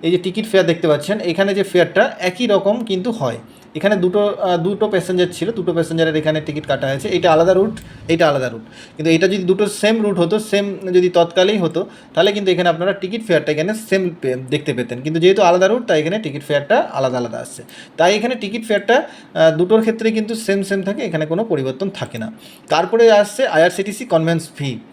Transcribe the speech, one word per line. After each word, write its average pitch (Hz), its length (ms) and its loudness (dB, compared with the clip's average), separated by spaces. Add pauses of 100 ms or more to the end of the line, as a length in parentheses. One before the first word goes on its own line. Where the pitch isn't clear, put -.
এই 170 100 0
যে 180 60 2
টিকিট 190 340 -4
ফেয়ার 185 140 4
দেখতে 165 220 0
পাচ্ছেন, 156 320 0
এখানে 185 340 0
যে 190 100 0
ফেয়ারটা 185 560 2
একই 180 280 -2
রকম 202 380 0
কিন্তু 196 260 -4
হয়। 127 260 -4 (380)
এখানে 196 200 0
দুটো, 190 320 0
আহ, 190 300 -2
দুটো 196 300 -2
প্যাসেঞ্জার 185 440 0
ছিল, 175 200 -6
দুটো 180 220 -4
প্যাসেঞ্জারের 160 420 0
এখানে 156 260 0
টিকিট 151 260 -8
কাটা 139 200 -2
হয়েছে, 139 220 -4
এটা 175 220 2
আলাদা 165 220 4
রুট, 202 260 0 (280)
এটা 165 220 4
আলাদা 131 200 -2
রুট। 113 120 -12 (360)
কিন্তু 160 140 0
এটা 165 160 4
যদি 190 160 -2
দুটো 190 240 0
সেম 220 340 0
রুট 202 180 0
হতো, 175 200 0
সেম 202 380 -2 (140)
যদি 180 180 4
তৎকালেই 180 480 2
হতো, 175 300 -2 (260)
তাহলে 185 180 4
কিন্তু 202 200 0
এখানে 175 180 2
আপনারা 175 240 0
টিকিট 196 340 -8
ফেয়ারটা 151 240 0
এখানে 160 220 -2 (160)
সেম 190 200 0 (120)
পে-, 127 160 -2 (120)
দেখতে 143 240 -2
পেতেন। 123 280 -6
কিন্তু 156 180 -4
যেহেতু 190 220 4
আলাদা 185 260 6
রুট, 247 200 0
তাই 160 120 4
এখানে 170 200 -2
টিকিট 143 240 -8
ফেয়ারটা 147 500 0
আলাদা 131 240 -2
আলাদা 120 200 -6
আসছে। - 260 -14 (340)
তাই 180 180 4
এখানে 240 200 -2
টিকিট 220 320 -8
ফেয়ারটা, 202 280 2
আহ, 160 640 0
দুটোর 196 240 4
ক্ষেত্রে 220 300 0
কিন্তু 220 240 -4
সেম 202 280 -2
সেম 196 180 -2
থাকে, 196 220 -4
এখানে 160 220 -2
কোনো 165 180 -2
পরিবর্তন 143 460 -4
থাকে 131 280 -10
না। 110 160 -10 (360)
তারপরে 208 420 4
আসছে 208 360 2
আইআরসিটিসি 180 580 0
কনভেন্স 165 500 0
ফি 135 220 -6 (160)